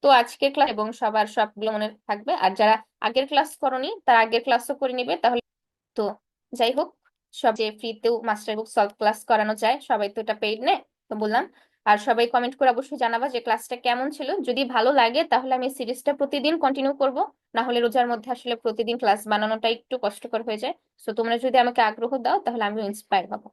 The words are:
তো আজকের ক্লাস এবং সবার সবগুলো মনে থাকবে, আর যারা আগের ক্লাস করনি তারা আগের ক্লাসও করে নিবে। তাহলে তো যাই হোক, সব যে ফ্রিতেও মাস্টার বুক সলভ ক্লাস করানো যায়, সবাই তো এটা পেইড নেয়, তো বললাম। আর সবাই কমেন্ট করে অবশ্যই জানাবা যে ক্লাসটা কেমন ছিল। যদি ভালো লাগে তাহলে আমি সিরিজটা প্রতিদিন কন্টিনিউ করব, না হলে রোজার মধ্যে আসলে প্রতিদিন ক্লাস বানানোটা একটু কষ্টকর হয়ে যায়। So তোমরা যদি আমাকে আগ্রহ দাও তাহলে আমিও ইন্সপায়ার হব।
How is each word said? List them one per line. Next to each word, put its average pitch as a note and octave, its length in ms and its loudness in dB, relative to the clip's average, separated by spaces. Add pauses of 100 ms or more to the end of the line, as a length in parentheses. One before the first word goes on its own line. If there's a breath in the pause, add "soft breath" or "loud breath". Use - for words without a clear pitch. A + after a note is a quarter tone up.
তো - 40 2 (140)
আজকের C#4 340 -2
ক্লাস C#4 200 4
এবং G#3+ 120 -2 (140)
সবার G#3+ 260 0 (100)
সবগুলো G#3+ 400 -2
মনে G#3+ 120 -2 (200)
থাকবে, G#3 240 -4 (120)
আর F#3+ 60 4 (100)
যারা G#3+ 140 6 (320)
আগের B3+ 240 0
ক্লাস D4+ 200 2 (120)
করনি C4+ 280 -2 (160)
তারা A#3 180 6
আগের A3+ 220 -2
ক্লাসও B3 340 0
করে B3+ 200 -2
নিবে। B3 140 -2 (100)
তাহলে B3 180 2 (540)
তো A3 80 -2 (480)
যাই A#3+ 260 0
হোক, E4 100 0 (520)
সব A#3+ 200 2
যে A3 60 0 (120)
ফ্রিতেও A3+ 360 -2 (140)
মাস্টার G#3+ 300 -4
বুক A3 180 -8
সলভ G#3 240 2
ক্লাস G#3+ 180 2 (120)
করানো G#3+ 320 2
যায়, A#3 140 2 (120)
সবাই G#3 260 0
তো - 100 -6
এটা G#3+ 180 -2
পেইড A3 160 -2 (100)
নেয়, C4 120 2 (280)
তো A3+ 140 -8
বললাম। G#3+ 240 0 (440 soft breath)
আর G#3 160 6
সবাই A#3 280 4
কমেন্ট B3 240 0
করে C4 160 4
অবশ্যই C4 300 -6
জানাবা A#3 300 0
যে A#3 120 -2
ক্লাসটা A#3+ 300 -4 (100)
কেমন B3 200 0 (100)
ছিল। - 120 -8 (200)
যদি B3 140 0 (120)
ভালো A#3 160 4 (100)
লাগে A#3+ 200 2 (120)
তাহলে C4 260 0
আমি B3+ 100 -2 (100)
সিরিজটা B3+ 420 -4
প্রতিদিন C#4+ 340 0 (100)
কন্টিনিউ C4+ 280 0 (100)
করব, C4+ 160 0 (380)
না A3+ 100 2
হলে A#3+ 140 0
রোজার A#3+ 320 2
মধ্যে A3+ 240 -6
আসলে A#3+ 180 -6 (100)
প্রতিদিন A3+ 380 -2
ক্লাস G#3 180 4 (120)
বানানোটা A3 440 0
একটু - 180 -10 (100)
কষ্টকর A3 420 -4
হয়ে G#3+ 160 -4
যায়। C#4+ 120 -4 (280)
So - 60 -10 (100)
তোমরা A#3 260 0
যদি C4 200 2
আমাকে A#3+ 240 0
আগ্রহ A#3 240 -4 (120)
দাও D#4 120 2 (100)
তাহলে A#3 220 -2
আমিও G#3+ 220 -4
ইন্সপায়ার G3+ 420 -2
হব। G#3+ 200 -10